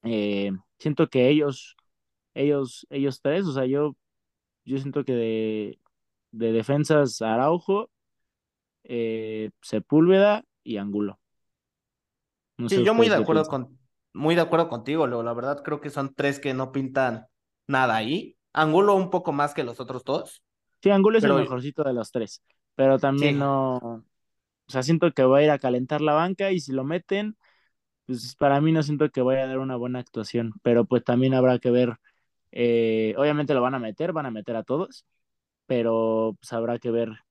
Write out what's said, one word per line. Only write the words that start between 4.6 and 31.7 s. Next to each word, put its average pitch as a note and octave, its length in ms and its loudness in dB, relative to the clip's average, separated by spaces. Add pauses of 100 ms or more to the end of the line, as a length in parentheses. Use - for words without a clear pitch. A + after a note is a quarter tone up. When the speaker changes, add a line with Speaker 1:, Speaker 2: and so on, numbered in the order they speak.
Speaker 1:
yo C3+ 140 -6
siento C3+ 260 -6
que C3 100 -2
de, A2 680 -4 (520)
de A2+ 200 -2
defensas C#3 720 2
Araujo, D#3+ 680 -2 (960)
eh, A2 640 -6 (120)
Sepúlveda F#3 840 2 (200)
y A2 140 -8
Angulo. G2+ 420 -6 (1400)
No A#2+ 100 -6
Speaker 2:
Sí, G3 80 0
Speaker 1:
sé B2 60 4
Speaker 2:
yo G#3+ 120 4
muy A3+ 140 6
Speaker 1:
ustedes - 20 4
Speaker 2:
de G#3 60 4
Speaker 1:
qué A2+ 80 2
Speaker 2:
acuerdo D#3 240 2
Speaker 1:
piensan. - 0 -
Speaker 2:
con, C3 300 -8 (340)
muy D3+ 220 0
de E3+ 80 4
acuerdo E3 260 2
contigo, C3+ 380 -2
Leo. A#2+ 160 -4
La A#2 120 -4
verdad C#3 300 -6
creo D3 160 -6
que D3 100 -12
son C#3 240 -6
tres C#3 240 -2
que C3+ 160 -4
no C3 180 -6
pintan C3 540 -2 (400)
nada C3 300 0
ahí. B2+ 400 -4 (160)
Angulo E3+ 420 4
un F#3 160 0
poco F3+ 220 -2
más C#3+ 220 -2
que D3+ 100 -4
los A#2+ 160 -12
otros B2+ 240 -10
dos. - 380 -6 (400)
Speaker 1:
Sí, G3 80 4
Angulo G3+ 280 6
es G#3+ 60 2
el - 80 6
Speaker 2:
Pero - 20 6
Speaker 1:
mejorcito C3 500 -4
de C3+ 80 -2
los A#2 180 -6
tres, - 320 -8 (320)
pero C3+ 240 4
también C#3+ 380 2
Speaker 2:
Sí. - 20 -2
Speaker 1:
no, C3+ 380 0
o A#2 280 -12 (640)
sea, B2+ 140 -4
siento D#3+ 300 2
que C3+ 120 2
va C3 140 6
a D3 60 6
ir D3+ 60 6
a C#3+ 80 2
calentar B2+ 440 -2
la D3+ 120 2
banca F#3+ 380 0
y F3+ 80 -2
si C3+ 120 -10
lo C3 120 -4
meten, G3 520 -4 (720)
pues B2+ 300 -10
para C#3+ 240 2
mí D#3 120 4
no D#3+ 100 2
siento D3 280 0
que C3 120 -2
vaya C3 220 0
a C3 40 -6
dar C3 120 -4
una C3 160 -6
buena B2 240 -6
actuación, A#2 640 -6
pero A#2+ 240 4
pues B2 180 0
también B2+ 300 2
habrá B2+ 260 4
que B2+ 100 0